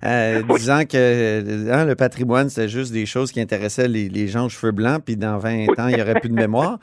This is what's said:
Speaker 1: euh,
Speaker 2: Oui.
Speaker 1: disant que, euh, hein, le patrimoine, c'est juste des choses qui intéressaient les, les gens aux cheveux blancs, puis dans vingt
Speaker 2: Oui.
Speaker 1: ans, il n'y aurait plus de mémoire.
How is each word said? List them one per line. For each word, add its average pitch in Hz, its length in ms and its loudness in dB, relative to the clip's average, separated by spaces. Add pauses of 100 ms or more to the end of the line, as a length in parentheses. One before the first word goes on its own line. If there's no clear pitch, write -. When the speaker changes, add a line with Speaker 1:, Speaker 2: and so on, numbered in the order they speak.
Speaker 1:
euh, 113 420 0
Speaker 2:
Oui. 120 120 4
Speaker 1:
disant 139 240 2
que, 143 140 -2
euh, 110 760 2
hein, 156 140 4
le 135 80 2
patrimoine, 123 560 0
c'est 110 180 -2
juste 120 240 -6
des 110 140 -2
choses 127 260 -4
qui 120 80 -4
intéressaient 107 480 -2
les, 107 220 -2
les 104 180 -2
gens 117 160 -2
aux 123 60 -2
cheveux 113 220 -2
blancs, 120 300 0
puis 113 140 -4
dans 104 220 -2
vingt 110 300 -2
Speaker 2:
Oui. - 100 4
Speaker 1:
ans, 120 100 0
il 123 80 2
n'y 110 60 2
aurait 110 180 0
plus 120 80 -4
de 117 60 -2
mémoire. 117 480 0